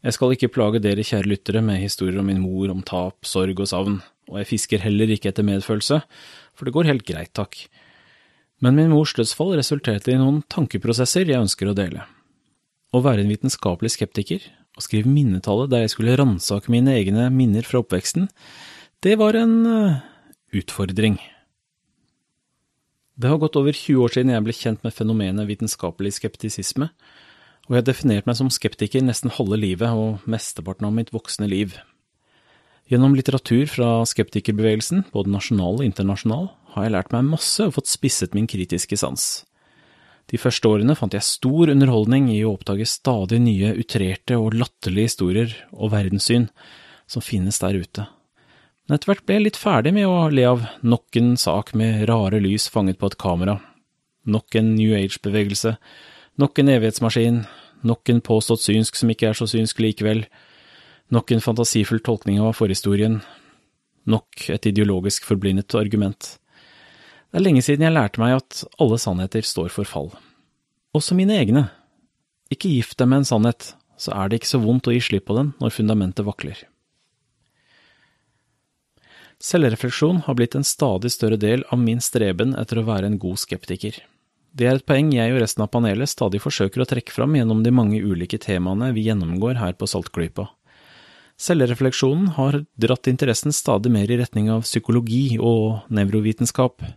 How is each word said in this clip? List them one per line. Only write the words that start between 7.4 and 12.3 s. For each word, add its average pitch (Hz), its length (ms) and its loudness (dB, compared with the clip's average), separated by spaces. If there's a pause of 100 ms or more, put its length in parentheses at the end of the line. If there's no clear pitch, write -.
Men 127 160 4
min 160 140 4
mors 151 240 4
dødsfall 160 420 -2
resulterte 127 560 -2
i 131 80 4
noen 143 260 2
tankeprosesser 120 800 -2
jeg 135 160 2
ønsker 98 320 -2
å - 20 0
dele. 95 300 -4 (880)